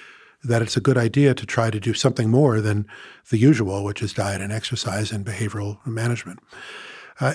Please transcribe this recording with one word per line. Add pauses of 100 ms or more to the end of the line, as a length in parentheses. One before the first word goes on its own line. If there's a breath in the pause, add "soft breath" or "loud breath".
(440 loud breath)
that
it's
a
good
idea
to
try
to
do
something
more
than (460 loud breath)
the
usual,
which
is
diet
and
exercise
and
behavioral
management. (800 loud breath)
Uh,